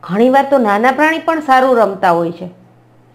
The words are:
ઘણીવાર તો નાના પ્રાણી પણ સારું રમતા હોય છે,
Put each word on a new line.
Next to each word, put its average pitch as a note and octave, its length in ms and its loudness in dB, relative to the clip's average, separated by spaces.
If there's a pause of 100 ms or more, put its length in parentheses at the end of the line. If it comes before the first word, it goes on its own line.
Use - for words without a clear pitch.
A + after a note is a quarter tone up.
ઘણીવાર B3+ 460 0
તો C#4 80 2
નાના A3 340 0
પ્રાણી D#4 280 0
પણ D#4+ 200 -4
સારું C4 380 2
રમતા G3 340 0
હોય E3+ 200 -2
છે, F3 180 -14 (640)